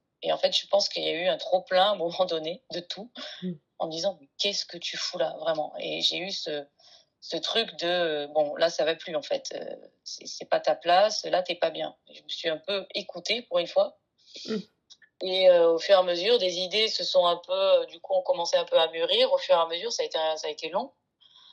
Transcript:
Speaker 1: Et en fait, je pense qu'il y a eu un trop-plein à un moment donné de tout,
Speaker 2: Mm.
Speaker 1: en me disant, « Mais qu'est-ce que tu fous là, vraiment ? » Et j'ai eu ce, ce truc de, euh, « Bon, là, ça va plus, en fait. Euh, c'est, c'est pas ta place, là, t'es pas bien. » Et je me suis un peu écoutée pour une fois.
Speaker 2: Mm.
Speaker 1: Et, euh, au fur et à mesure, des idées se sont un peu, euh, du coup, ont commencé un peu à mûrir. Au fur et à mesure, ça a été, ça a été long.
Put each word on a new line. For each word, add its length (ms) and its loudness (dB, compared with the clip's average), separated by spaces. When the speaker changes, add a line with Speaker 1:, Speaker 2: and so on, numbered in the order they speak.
Speaker 1:
Et 100 -4
en 60 0
fait, 180 0
je 120 0
pense 200 2
qu'il 160 -4
y 60 0
a 60 -2
eu 120 0
un 100 0
trop-plein 460 2
à 80 4
un 40 0
moment 280 -2
donné 480 -4
de 80 -6
tout, 320 -14
Speaker 2:
Mm. 100 -6
Speaker 1:
en 80 -2
me 40 -8
disant, « 300 -4
Mais 160 -20
qu'est-ce 280 -2
que 120 -14
tu 180 -8
fous 220 -8
là, 240 -2
vraiment ? » 380 -2
Et 220 -6
j'ai 160 2
eu 140 -6
ce, 340 -6
ce 160 -8
truc 380 -2
de, 120 -4
euh, « 420 0
Bon, 260 0
là, 160 4
ça 120 -2
va 120 0
plus, 200 -10
en 60 -2
fait. 320 -6
Euh, 220 -10
c'est, 220 -16
c'est 200 -12
pas 140 2
ta 160 2
place, 500 4
là, 180 0
t'es 100 -4
pas 160 0
bien. » 260 -8
Et 80 -20
je 80 -20
me 60 -20
suis 200 -4
un 80 -2
peu 380 -6
écoutée 480 -6
pour 160 0
une 80 -2
fois. 320 0
Speaker 2:
Mm. 120 -2
Speaker 1:
Et, 280 6
euh, 240 8
au 40 2
fur 180 4
et 40 6
à 40 4
mesure, 360 2
des 200 -2
idées 280 0
se 160 -4
sont 240 4
un 100 2
peu, 160 -8
euh, 320 4
du 140 -20
coup, 160 -4
ont 80 0
commencé 340 0
un 80 2
peu 140 4
à 80 4
mûrir. 440 0
Au 60 2
fur 180 4
et 40 4
à 80 2
mesure, 240 -6
ça 100 -6
a 60 0
été, 100 -6
ça 300 -2
a 20 -4
été 200 -8
long. 220 -4